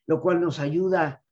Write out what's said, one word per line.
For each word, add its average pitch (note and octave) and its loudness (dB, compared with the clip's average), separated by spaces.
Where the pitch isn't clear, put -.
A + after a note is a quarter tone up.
lo D#3+ 2
cual F3 2
nos D#3+ -2
ayuda D#3+ 0